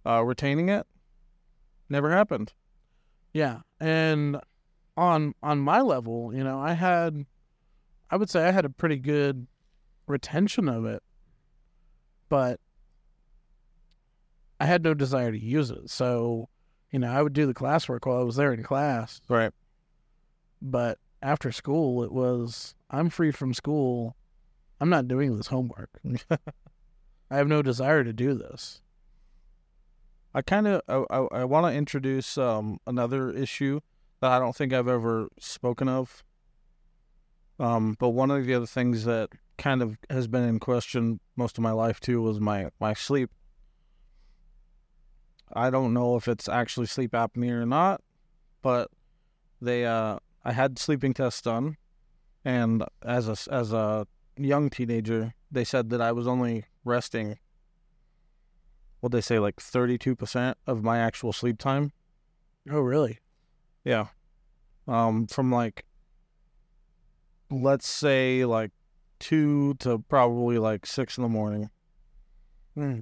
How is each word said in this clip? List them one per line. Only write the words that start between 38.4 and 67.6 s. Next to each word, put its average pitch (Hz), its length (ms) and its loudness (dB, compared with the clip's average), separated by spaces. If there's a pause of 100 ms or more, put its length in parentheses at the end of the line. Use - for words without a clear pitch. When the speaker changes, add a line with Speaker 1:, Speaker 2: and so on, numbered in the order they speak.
Speaker 1:
the 127 80 0
other 120 140 0
things 120 380 0
that 113 240 0 (280)
kind 131 240 0
of 110 160 -4 (120)
has 131 180 -2
been 123 160 0
in 113 160 2
question 117 600 -2 (160)
most 123 220 -4
of 113 60 -2
my 113 80 0
life, 110 280 0
too, 120 220 -2
was 110 180 0
my, 104 300 -2 (100)
my 107 140 0
sleep. 135 380 -2 (2250)
I 123 160 0
don't 127 240 0
know 120 240 2
if 113 100 -6
it's 117 220 -2
actually 120 380 -2
sleep 127 260 -4
apnea 120 480 -2
or 117 40 -2
not, 160 360 2 (600)
but 123 300 0 (720)
they, 120 240 0
uh, 113 340 -2 (240)
I 120 80 -4
had 131 260 0
sleeping 135 360 0
tests 127 280 -4
done, 123 360 -2 (680)
and 117 380 2 (200)
as 120 240 -2
a - 40 -2
s-, - 160 -8
as 120 260 -2
a 107 320 0 (300)
young 139 340 2
teenager, 113 640 -2 (160)
they 131 140 -2
said 120 260 0
that 120 120 -2
I 117 100 2
was 120 160 -2
only 120 380 0 (180)
resting, 117 560 -2 (1600)
what'd 123 160 -2
they 117 60 2
say, 113 180 2
like, 101 220 0
thirty-two 123 540 0
percent 123 420 -2 (100)
of 117 160 -2
my 113 160 2
actual 113 320 -2
sleep 117 280 -2
time. 139 320 0 (800)
Speaker 2:
Oh, 147 120 0
really? 127 380 0 (640)
Speaker 1:
Yeah. 110 220 0 (800)
Um, 113 400 2
from, 127 240 0
like, 120 340 -2 (1600)
let's 135 380 2